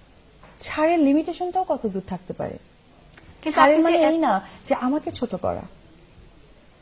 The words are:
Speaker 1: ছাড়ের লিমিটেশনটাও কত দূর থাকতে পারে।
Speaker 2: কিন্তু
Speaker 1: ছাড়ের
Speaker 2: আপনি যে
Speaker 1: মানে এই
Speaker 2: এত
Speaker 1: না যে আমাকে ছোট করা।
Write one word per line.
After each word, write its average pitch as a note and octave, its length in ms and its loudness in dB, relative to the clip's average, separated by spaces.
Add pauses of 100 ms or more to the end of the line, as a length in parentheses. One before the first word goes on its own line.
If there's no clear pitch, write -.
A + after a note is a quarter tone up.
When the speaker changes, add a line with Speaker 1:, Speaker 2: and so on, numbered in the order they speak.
(600)
Speaker 1:
ছাড়ের E4 380 0
লিমিটেশনটাও E4 720 0
কত C4 180 -4
দূর F#3+ 200 -6
থাকতে - 260 -10
পারে। - 260 -10 (840)
Speaker 2:
কিন্তু D#4 180 0
Speaker 1:
ছাড়ের D4+ 180 6
Speaker 2:
আপনি E4 140 4
যে F4 60 2
Speaker 1:
মানে D#4 100 4
এই D#4+ 60 2
Speaker 2:
এত E4 60 0
Speaker 1:
না G#3+ 200 2 (280)
যে C4 60 2
আমাকে B3+ 360 -4
ছোট - 240 -8
করা। F2+ 280 -6 (1200)